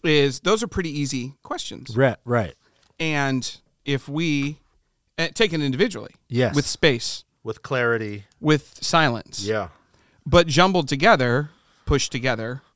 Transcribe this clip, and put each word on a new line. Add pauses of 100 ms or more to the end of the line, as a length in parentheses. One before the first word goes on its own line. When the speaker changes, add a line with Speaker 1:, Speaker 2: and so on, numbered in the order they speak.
Speaker 1:
is
those
are
pretty
easy
questions.
Speaker 2:
Right,
right. (440)
Speaker 1:
And (360)
if
we, (600)
uh,
take
it
individually, (120)
Speaker 2:
Yes.
Speaker 1:
with
space, (220)
Speaker 2:
With
clarity. (160)
Speaker 1:
with
silence,
Speaker 2:
Yeah. (580)
Speaker 1:
but
jumbled
together, (340)
pushed
together (140)